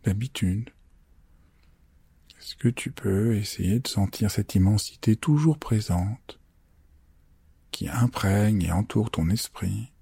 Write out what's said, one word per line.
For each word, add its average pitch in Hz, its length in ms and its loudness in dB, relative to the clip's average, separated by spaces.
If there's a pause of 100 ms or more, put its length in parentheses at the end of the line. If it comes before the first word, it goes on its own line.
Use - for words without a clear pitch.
d'habitude. 104 640 -2 (1700)
Est-ce - 180 -16
que - 120 -2
tu - 240 -2
peux 104 440 0
essayer 101 440 0
de - 80 -6
sentir 101 420 0
cette - 240 -4
immensité 104 640 2
toujours 151 420 2
présente, 107 840 -2 (1300)
qui - 180 -8
imprègne 104 720 2
et 82 100 0
entoure 110 380 0
ton 80 220 -2
esprit 104 600 -4 (100)